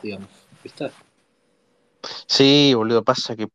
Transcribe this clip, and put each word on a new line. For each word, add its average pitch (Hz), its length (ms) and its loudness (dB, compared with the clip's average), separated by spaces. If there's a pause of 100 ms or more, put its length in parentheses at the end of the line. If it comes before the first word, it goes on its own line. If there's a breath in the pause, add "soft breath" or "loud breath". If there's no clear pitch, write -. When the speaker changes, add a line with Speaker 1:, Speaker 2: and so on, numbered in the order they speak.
Speaker 1:
digamos. 98 260 -14 (360)
¿Viste? - 260 -12 (1400 loud breath)
Speaker 2:
Sí, 139 480 4
boludo, 113 300 0
pasa 127 320 -2
que 110 180 -6